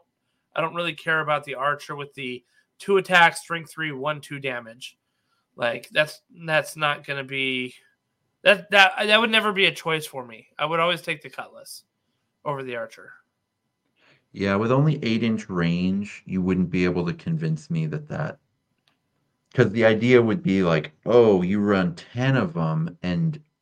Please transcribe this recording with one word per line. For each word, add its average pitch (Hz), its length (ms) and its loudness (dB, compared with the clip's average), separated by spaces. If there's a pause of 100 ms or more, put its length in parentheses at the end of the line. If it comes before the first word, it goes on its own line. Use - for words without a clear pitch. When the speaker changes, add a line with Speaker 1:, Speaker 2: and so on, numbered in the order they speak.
(560)
Speaker 1:
I 156 60 0
don't 165 140 -4
really 170 180 -4
care 160 260 -2
about 147 240 -2
the 135 120 -10
archer 143 420 -4
with 143 160 -12
the 127 320 -10 (340)
two 196 180 0
attacks, 175 440 4
strength 165 300 -10
three, 156 200 -6
one 143 300 -6
two 143 180 -12
damage. 123 580 -10 (600)
Like, 123 340 -4
that's, 151 300 -2 (240)
that's 156 300 -2
not 147 320 -4
gonna 139 160 -6
be, 131 500 -4 (680)
that, 185 300 4
that, 190 200 6 (160)
that 214 140 4
would 233 100 0
never 214 220 2
be 185 140 2
a 160 40 0
choice 156 340 -4
for 131 200 -12
me. 113 220 -20 (120)
I 147 60 -2
would 165 160 -2
always 170 200 0
take 156 200 -8
the 131 80 -18
cutlass - 540 -18 (600)
over 143 180 -6
the 123 140 -8
archer. 113 380 -12 (1200)
Speaker 2:
Yeah, 98 240 0
with 117 160 0
only 147 280 2
eight 113 220 0
inch 110 260 -2
range, 90 760 -2
you 92 160 -4
wouldn't 90 280 0
be 90 140 0
able 87 220 0
to 85 80 -4
convince 80 560 -4
me 80 160 -2
that 151 240 -8
that, - 300 -8 (1120)
'cause 110 180 4
the 113 140 4
idea 117 360 6
would 104 220 0
be 95 180 2
like, 82 300 0 (140)
"Oh, 110 360 6
you 98 200 0
run 95 340 2
ten 131 400 -2
of 95 180 -2
them, 80 480 -4
and 82 400 -2 (200)